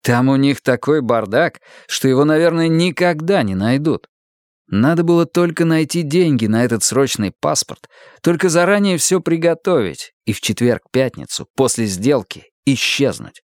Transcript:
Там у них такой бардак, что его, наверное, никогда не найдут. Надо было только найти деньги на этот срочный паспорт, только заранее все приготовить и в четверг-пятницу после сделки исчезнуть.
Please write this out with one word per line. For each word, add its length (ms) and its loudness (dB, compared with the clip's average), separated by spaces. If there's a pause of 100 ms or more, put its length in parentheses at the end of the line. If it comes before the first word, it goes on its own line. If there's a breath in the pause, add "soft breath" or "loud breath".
Там 260 2
у 80 2
них 240 0
такой 400 0
бардак, 600 -2 (280 loud breath)
что 200 -2
его, 160 4
наверное, 440 2
никогда 760 0
не 100 -2
найдут. 540 -2 (600)
Надо 360 2
было 200 2
только 400 -2
найти 380 0
деньги 440 0
на 180 2
этот 180 -2
срочный 580 -2
паспорт, 480 -4 (320 loud breath)
только 280 0
заранее 500 2
все 220 0
приготовить 920 -2 (120)
и 80 -2
в 80 -6
четверг-пятницу 1120 -2
после 320 0
сделки 640 -4 (160)
исчезнуть. 840 -2